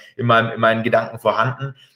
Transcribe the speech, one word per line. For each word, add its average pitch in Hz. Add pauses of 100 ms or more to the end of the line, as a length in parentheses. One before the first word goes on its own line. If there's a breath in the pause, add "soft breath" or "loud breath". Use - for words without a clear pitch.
(160 loud breath)
in 120
meinem, 113
in 113
meinen 113
Gedanken 113
vorhanden. 127 (220 soft breath)